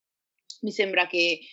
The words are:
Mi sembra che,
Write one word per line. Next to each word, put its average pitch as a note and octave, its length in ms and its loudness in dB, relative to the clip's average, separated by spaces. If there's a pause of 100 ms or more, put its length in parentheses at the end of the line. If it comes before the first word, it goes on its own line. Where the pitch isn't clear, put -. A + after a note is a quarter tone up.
(600)
Mi G#3+ 100 -2
sembra F#3+ 360 0
che, E3+ 320 0 (140)